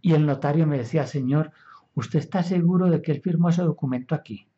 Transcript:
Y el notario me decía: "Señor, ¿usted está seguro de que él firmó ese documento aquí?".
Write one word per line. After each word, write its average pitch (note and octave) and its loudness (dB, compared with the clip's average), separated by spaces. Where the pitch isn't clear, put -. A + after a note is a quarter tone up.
Y E3 4
el D3+ 4
notario D3 0
me D3 0
decía: C3+ -2
"Señor, C#3+ -2
¿usted D3 -2
está F3+ -4
seguro F3+ 2
de D#3+ 2
que D#3+ -4
él C#3+ -2
firmó E3+ 0
ese E3+ 2
documento C3+ -4
aquí?". - -12